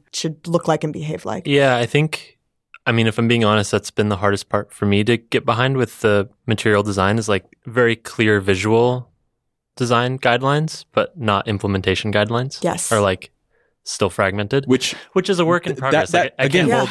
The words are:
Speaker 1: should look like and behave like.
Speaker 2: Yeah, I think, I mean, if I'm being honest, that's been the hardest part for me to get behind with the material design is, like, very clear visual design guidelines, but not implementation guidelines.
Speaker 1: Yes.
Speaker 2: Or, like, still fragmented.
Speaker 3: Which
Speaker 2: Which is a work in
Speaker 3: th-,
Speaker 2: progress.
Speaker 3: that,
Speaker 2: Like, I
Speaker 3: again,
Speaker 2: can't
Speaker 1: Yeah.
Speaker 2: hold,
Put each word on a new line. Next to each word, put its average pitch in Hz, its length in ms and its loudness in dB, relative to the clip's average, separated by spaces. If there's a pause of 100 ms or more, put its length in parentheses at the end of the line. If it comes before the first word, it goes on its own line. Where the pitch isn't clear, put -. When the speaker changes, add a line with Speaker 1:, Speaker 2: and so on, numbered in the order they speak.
(140)
Speaker 1:
should - 340 -8
look 170 200 0
like 156 160 0
and 156 100 -6
behave 156 320 -8
like. 104 200 -8
Speaker 2:
Yeah, 139 300 4
I 120 100 0
think, - 520 -2 (480)
I 123 80 2
mean, 113 140 2
if 110 100 0
I'm 117 100 2
being 117 160 2
honest, 107 280 2
that's - 200 -2
been 104 180 0
the 101 80 0
hardest 101 300 0
part 104 240 -4
for - 140 -6
me 101 180 2
to 117 140 2
get - 280 -4
behind 123 300 0
with 123 240 -2
the 101 300 2 (160)
material 107 380 2
design 101 360 0
is, 107 80 -4
like, 98 160 -2 (220)
very 117 320 0
clear 107 420 0
visual 110 720 0 (640)
design 120 420 0
guidelines, 135 760 0
but - 260 -2
not 104 300 0
implementation 98 640 -2
guidelines. 117 500 -2
Speaker 1:
Yes. - 280 -4
Speaker 2:
Or, 110 100 4
like, 95 300 -2 (520)
still - 260 -2
fragmented. 104 580 -2
Speaker 3:
Which 127 280 0 (180)
Speaker 2:
Which 185 160 0
is 180 100 0
a 170 60 2
work 170 200 0
in 165 80 -6
Speaker 3:
th-, 131 60 -10
Speaker 2:
progress. 139 320 0
Speaker 3:
that, 170 120 2
Speaker 2:
Like, - 160 -4
I 135 60 0
Speaker 3:
again, 147 220 2
Speaker 2:
can't - 20 2
Speaker 1:
Yeah. - 160 2
Speaker 2:
hold, 120 60 -6